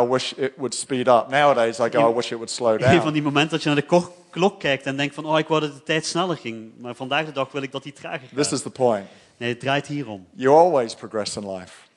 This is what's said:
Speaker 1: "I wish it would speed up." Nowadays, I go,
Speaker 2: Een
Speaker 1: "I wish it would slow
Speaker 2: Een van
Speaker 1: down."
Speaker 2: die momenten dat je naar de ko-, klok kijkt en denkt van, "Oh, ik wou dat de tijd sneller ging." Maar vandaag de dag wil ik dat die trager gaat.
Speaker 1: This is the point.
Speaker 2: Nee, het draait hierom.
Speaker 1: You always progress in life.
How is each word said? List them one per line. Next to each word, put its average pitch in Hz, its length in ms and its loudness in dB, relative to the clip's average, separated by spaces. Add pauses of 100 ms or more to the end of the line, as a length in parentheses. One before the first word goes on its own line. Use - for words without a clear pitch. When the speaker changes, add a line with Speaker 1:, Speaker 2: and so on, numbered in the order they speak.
Speaker 1:
"I 120 60 -2
wish - 180 -2
it 131 240 -4
would 123 200 -6
speed 127 320 -4
up." 113 220 6
Nowadays, 131 500 2
I 117 120 2
go, 123 140 2
Speaker 2:
Een 117 60 4
Speaker 1:
"I 117 40 0
wish 120 100 -2
it - 60 -8
would 117 200 -10
slow 117 220 0
Speaker 2:
Een 110 60 0 (100)
van 170 100 6
Speaker 1:
down." 156 140 -2
Speaker 2:
die 151 80 -2
momenten 147 300 0
dat 160 100 -2
je - 60 -6
naar 147 100 2
de 143 80 0
ko-, 175 280 2 (160)
klok 190 300 -2
kijkt 139 260 -2
en 135 120 -4
denkt 143 180 -4
van, 147 100 -12
"Oh, 156 140 2
ik 160 80 -2
wou 156 140 2
dat 147 120 -4
de 135 100 -20
tijd 165 220 -2
sneller 175 320 -2
ging." 113 400 -12
Maar 120 180 -12
vandaag 139 300 -4
de 156 60 -12
dag 135 200 -4
wil 139 100 -8
ik 135 100 -8
dat 135 120 -10
die 143 100 -16
trager 160 340 -14
gaat. 123 100 -18
Speaker 1:
This 147 140 0
is 135 100 -2
the - 80 -10
point. 110 360 0 (320)
Speaker 2:
Nee, 120 120 -6
het 120 100 -6
draait 135 280 -2
hierom. 113 380 -10 (100)
Speaker 1:
You 131 220 6
always 147 380 4
progress 104 400 -6
in 101 160 -10
life. 92 200 -12 (260)